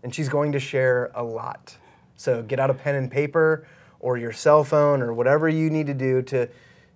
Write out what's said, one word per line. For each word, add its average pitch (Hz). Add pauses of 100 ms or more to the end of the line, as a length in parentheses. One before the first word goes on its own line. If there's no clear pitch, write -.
And 123
she's 147
going 147
to 143
share 127
a 120
lot. - (380)
So 120
get 123
out 135
a -
pen 139
and 131
paper 156 (320)
or 123
your 117
cell 151
phone 143
or 117
whatever 139
you 160
need 156
to 143
do 131
to, 127 (460)